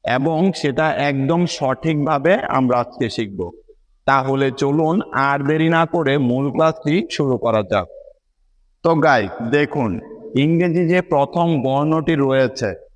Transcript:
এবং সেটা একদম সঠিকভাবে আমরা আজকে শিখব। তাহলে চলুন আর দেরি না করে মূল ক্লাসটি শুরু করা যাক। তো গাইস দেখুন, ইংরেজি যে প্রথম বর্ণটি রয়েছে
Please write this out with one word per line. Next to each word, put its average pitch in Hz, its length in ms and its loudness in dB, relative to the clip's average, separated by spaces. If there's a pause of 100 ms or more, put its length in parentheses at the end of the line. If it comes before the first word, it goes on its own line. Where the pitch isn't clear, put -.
(180)
এবং 156 200 0 (220)
সেটা 151 260 0 (240)
একদম 143 300 0 (160)
সঠিকভাবে 147 760 0 (240)
আমরা 123 260 2
আজকে - 240 -4 (100)
শিখব। 98 240 -6 (680)
তাহলে 135 380 2 (160)
চলুন 156 320 0 (340)
আর 143 100 0 (100)
দেরি 160 280 2
না 165 60 4 (120)
করে 143 200 0 (140)
মূল 131 260 0
ক্লাসটি 160 400 0 (220)
শুরু 131 280 0
করা 110 260 2
যাক। 90 160 0 (960)
তো 165 60 4 (140)
গাইস 117 280 2 (240)
দেখুন, 143 340 0 (520)
ইংরেজি 170 400 2 (100)
যে 180 80 4 (120)
প্রথম 151 340 0 (200)
বর্ণটি 151 480 0 (100)
রয়েছে 131 460 0 (260)